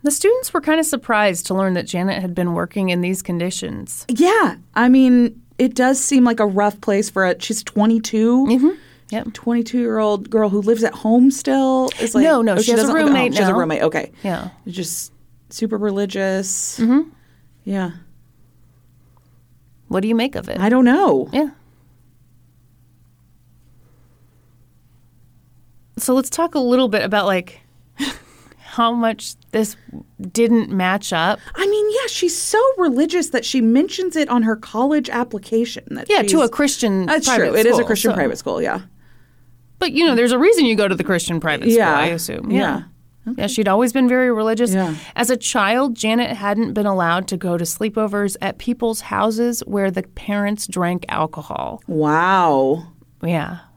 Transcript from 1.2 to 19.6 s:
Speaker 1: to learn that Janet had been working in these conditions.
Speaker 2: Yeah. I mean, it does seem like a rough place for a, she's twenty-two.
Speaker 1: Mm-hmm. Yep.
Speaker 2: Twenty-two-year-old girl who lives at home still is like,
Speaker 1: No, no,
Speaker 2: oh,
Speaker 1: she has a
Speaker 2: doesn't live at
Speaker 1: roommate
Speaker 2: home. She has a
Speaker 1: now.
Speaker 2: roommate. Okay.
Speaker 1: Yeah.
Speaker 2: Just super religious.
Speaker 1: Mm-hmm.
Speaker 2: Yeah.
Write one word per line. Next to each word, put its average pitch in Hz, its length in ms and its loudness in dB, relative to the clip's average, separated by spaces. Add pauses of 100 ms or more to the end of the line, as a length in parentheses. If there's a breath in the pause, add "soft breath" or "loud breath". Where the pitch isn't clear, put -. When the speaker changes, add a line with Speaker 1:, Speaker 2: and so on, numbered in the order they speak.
Speaker 1:
to 190 80 -2
learn 190 180 0
that 175 140 -4
Janet 185 340 -2
had 180 140 -6
been 175 180 -2
working 175 360 -2
in 175 120 0
these 180 220 -2
conditions. - 840 -8
Speaker 2:
Yeah. 320 500 2 (180)
I 240 120 4
mean, 247 540 6 (160)
it 254 160 2
does 262 260 2
seem 262 240 4
like 233 160 2
a 214 60 4
rough 202 340 0
place 202 300 0
for 190 160 0
a, 180 160 0
she's - 220 -6
twenty-two. 226 840 2
Speaker 1:
Mm-hmm. 262 240 4 (400 soft breath)
Yep. 226 240 -8
Speaker 2:
Twenty-two-year-old 226 960 -2
girl 220 200 2
who 202 120 0
lives 220 220 2
at - 100 0
home 247 380 4
still 262 580 0 (100)
is 226 140 -2
like, 262 100 4
Speaker 1:
No, 302 200 4
no, 214 100 2
Speaker 2:
oh, 190 80 2
Speaker 1:
she 220 80 0
has 233 120 4
a - 20 2
Speaker 2:
doesn't 269 100 0
live 320 80 2
at 302 60 2
Speaker 1:
roommate 269 220 4
Speaker 2:
home. - 40 -4
She 208 60 -2
has 190 100 2
a - 40 2
Speaker 1:
now. - 40 2
Speaker 2:
roommate. 160 240 -2
Okay. - 300 -2 (120)
Speaker 1:
Yeah. 185 260 -6 (180)
Speaker 2:
Just 175 440 -10 (380)
super 220 280 -4
religious. 196 1040 -4
Speaker 1:
Mm-hmm. 262 300 2 (540 soft breath)
Speaker 2:
Yeah. 196 260 -4 (2000)